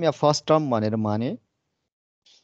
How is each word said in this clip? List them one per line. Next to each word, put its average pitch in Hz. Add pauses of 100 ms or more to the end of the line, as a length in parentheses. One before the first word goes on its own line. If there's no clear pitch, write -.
या 160
फर्स्ट 151
टर्म 156
भनेर 110
माने, 110 (1080)